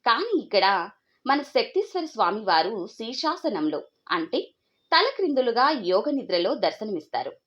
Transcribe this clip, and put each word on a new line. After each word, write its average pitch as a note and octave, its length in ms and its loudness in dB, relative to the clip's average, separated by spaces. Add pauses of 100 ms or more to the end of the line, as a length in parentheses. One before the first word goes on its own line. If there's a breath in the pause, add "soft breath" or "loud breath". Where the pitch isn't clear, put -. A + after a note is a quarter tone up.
కానీ E4 320 2
ఇక్కడ G3 520 2 (360)
మన C#4+ 160 2
శక్తీశ్వర E4 600 -2
స్వామి G#3+ 400 -2
వారు F3+ 420 2
శీర్షాసనంలో, A3+ 960 -4 (280)
అంటే E3+ 300 -2 (520)
తలక్రిందులుగా C#4+ 760 2
యోగ G#3 400 0
నిద్రలో F#3 440 0
దర్శనమిస్తారు. D#3+ 760 -4 (140)